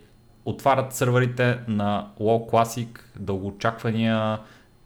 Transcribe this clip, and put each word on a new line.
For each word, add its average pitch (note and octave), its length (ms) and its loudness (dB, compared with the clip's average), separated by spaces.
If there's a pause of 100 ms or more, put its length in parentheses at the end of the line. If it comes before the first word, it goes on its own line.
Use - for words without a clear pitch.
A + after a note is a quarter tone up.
(460)
отварят B2+ 480 0
сървърите B2 760 2
на G#2 400 0 (120)
WoW A2+ 320 2
Classic, A#2 360 2 (280)
дългоочаквания A2 1200 -2 (460)